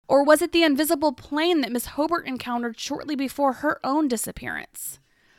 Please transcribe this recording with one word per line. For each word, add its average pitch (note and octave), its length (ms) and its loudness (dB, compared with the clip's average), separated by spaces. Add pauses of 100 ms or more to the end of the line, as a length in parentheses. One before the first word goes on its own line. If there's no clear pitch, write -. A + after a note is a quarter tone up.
Or C#4+ 160 6
was D4+ 200 6
it E4+ 100 -2
the E4 120 4
invisible D4+ 500 2
plane D#4 480 0
that A3+ 100 -4
Miss A#3+ 140 -4
Hobart D#4+ 400 -2
encountered A#3+ 520 -6
shortly C#4+ 380 -6
before C4+ 380 0
her - 280 -2
own D4 240 2
disappearance? - 920 -6 (400)